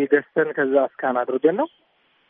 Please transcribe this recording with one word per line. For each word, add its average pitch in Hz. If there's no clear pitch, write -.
ገዝተን 151
ከዛ 139
እስካን 131
አድርገን 131
ነው፣ 277